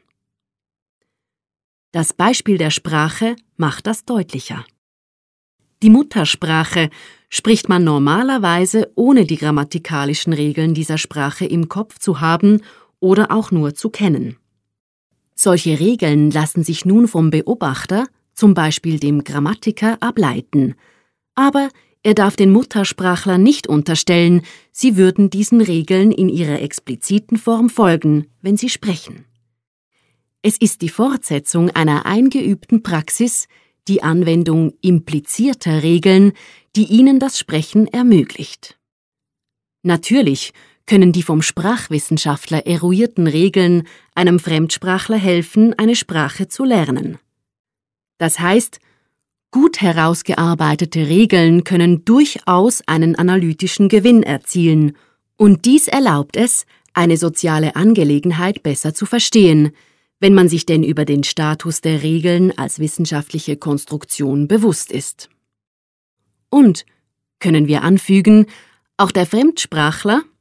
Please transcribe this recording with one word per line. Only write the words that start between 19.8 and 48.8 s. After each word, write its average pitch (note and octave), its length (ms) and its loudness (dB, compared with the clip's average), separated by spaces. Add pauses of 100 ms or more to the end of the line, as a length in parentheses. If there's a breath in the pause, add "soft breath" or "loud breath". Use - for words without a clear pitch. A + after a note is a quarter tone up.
ableiten. C#3+ 760 -2 (600)
Aber C#4 320 0 (340)
er G#3+ 120 2
darf G3+ 200 2
den F#3+ 160 4
Muttersprachlern F#3+ 920 0
nicht C#4+ 260 2
unterstellen, E3+ 760 0 (300 loud breath)
sie A#3+ 240 0
würden F#3 340 2
diesen G#3+ 300 0
Regeln F#3+ 500 2
in - 180 0
ihrer D3+ 320 -2
expliziten E3+ 760 -6
Form A3+ 340 0
folgen, D#3+ 560 0 (140)
wenn G3+ 160 -2
sie B3 120 -6
sprechen. - 580 -10 (1160)
Es G#3+ 140 0
ist - 260 0
die E3+ 60 -6
Fortsetzung F3 840 -2
einer D#3 360 0
eingeübten A3+ 760 0
Praxis, F3+ 640 -4 (420)
die G3 140 0
Anwendung E3 800 0
implizierter E3 1000 -2
Regeln, F#3+ 500 4 (440 soft breath)
die G#3+ 80 2
ihnen C4 340 4
das C4+ 200 -4
Sprechen D#3+ 480 -2
ermöglicht. - 920 -2 (1040)
Natürlich F3 720 0 (340 soft breath)
können F#3 260 6
die E3+ 100 -2
vom D#3+ 200 -2
Sprachwissenschaftler D#3+ 1200 -4
eruierten F3 600 0
Regeln F3 600 0 (280 soft breath)
einem F3 240 2
Fremdsprachler F3 800 -4
helfen, G3 580 0
eine A3+ 220 0
Sprache D#3+ 520 -6
zu - 160 -6
lernen. E3 540 -2 (1000)
Das E3 200 -4
heißt, F#3 420 -2 (720)